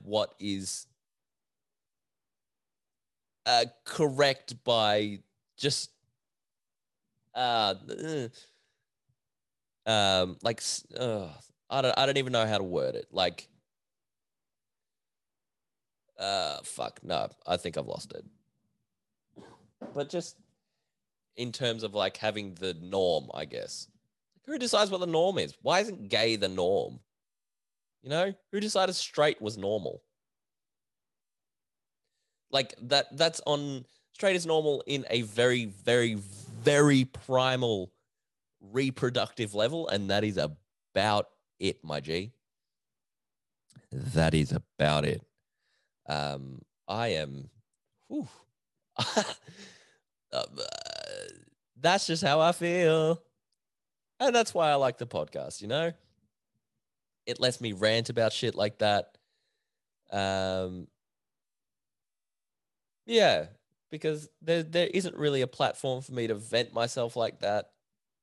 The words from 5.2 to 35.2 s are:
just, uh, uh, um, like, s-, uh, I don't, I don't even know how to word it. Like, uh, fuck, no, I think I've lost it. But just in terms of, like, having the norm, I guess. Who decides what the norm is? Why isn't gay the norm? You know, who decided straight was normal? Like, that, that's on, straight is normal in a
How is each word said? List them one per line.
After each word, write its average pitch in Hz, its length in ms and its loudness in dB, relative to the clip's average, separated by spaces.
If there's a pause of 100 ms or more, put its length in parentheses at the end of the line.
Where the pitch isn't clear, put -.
just, - 340 -2 (1400)
uh, 113 400 0 (2000)
uh, 110 60 -6
um, 95 500 2
like, 113 180 -2
s-, - 340 -8
uh, 107 340 -4 (420)
I 135 120 0
don't, 127 160 2
I 135 80 4
don't 139 100 2
even 127 160 -2
know 113 160 2
how 107 120 2
to 98 40 -2
word 69 320 -2
it. - 160 -10
Like, 90 380 -2 (2750)
uh, 95 460 -2
fuck, - 400 -10
no, 69 240 -2 (180)
I 87 120 0
think 80 200 -6
I've 65 100 -6
lost - 260 -12
it. - 100 -14 (1700)
But 143 160 -4
just - 280 -8 (1000)
in 120 160 -6
terms 113 320 -4
of, 101 100 -6
like, 98 220 -2
having 104 380 -4
the 92 220 -6
norm, 87 580 0
I 76 100 -8
guess. 60 460 -12 (600)
Who 302 80 -6
decides 220 320 2
what 190 100 -2
the 180 60 -2
norm 170 320 2
is? 82 240 -4
Why 160 200 2
isn't 175 280 -8
gay 113 260 2
the 98 140 0
norm? 90 500 0 (1040)
You 127 80 -14
know, 180 240 0 (180)
who 196 80 -2
decided 190 360 2
straight - 440 2
was 107 200 -6
normal? 98 420 -4 (2500)
Like, 135 320 0
that, 135 340 0
that's 160 300 0
on, 143 400 -4 (280)
straight 196 220 0
is 170 120 -2
normal 156 400 2
in 139 240 -2
a 120 100 2